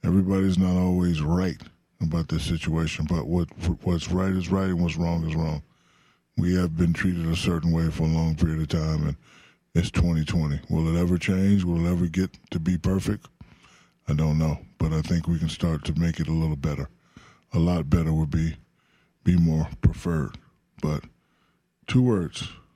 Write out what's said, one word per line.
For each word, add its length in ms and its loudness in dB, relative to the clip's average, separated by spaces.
Everybody's 520 2
not 200 2
always 440 0
right 400 -2
about 280 -2
this 140 -2
situation, 680 -2
but 180 -2
what, 220 0
what's 260 -2
right 220 0
is 180 -2
right 200 0
and 120 0
what's 140 0
wrong 320 -2
is 80 -4
wrong. 260 -2
We 180 2
have 220 0
been 160 2
treated 320 -2
a 100 0
certain 380 0
way 160 2
for 140 -2
a 40 2
long 300 2
period 240 0
of 80 -4
time, 380 0
and 100 -4
it's 160 0
twenty 320 2
twenty. 460 -2
Will 260 0
it 60 2
ever 160 2
change? 480 2
Will 200 0
it 60 2
ever 160 0
get 220 0
to 100 -4
be 160 0
perfect? 500 -2
I 60 0
don't 240 2
know, 220 0
but 160 0
I 80 0
think 260 0
we 120 0
can 100 0
start 360 -2
to 140 -2
make 220 0
it 80 -4
a 40 0
little 220 0
better. 340 -4
A 80 0
lot 300 2
better 240 4
would 180 0
be, 240 0
be 100 4
more 320 4
preferred. 560 0
But 220 -2
two 140 4
words 460 0